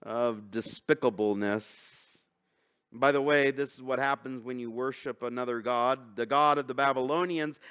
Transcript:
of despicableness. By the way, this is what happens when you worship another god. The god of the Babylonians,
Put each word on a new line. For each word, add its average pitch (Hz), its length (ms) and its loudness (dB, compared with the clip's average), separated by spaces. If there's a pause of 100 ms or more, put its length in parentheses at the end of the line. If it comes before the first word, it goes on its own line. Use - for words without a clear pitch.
of 110 480 -2
despicableness. 107 1160 0 (1300)
By 131 200 4
the 143 100 4
way, 143 280 4
this 135 220 -4
is 131 100 -20
what 127 160 -2
happens 131 460 -4
when 127 140 -8
you 120 120 -8
worship 127 520 -6
another 120 400 -4
god. 120 540 0
The 117 100 -2
god 147 320 4
of 139 80 -4
the 127 80 -6
Babylonians, 147 840 0 (100)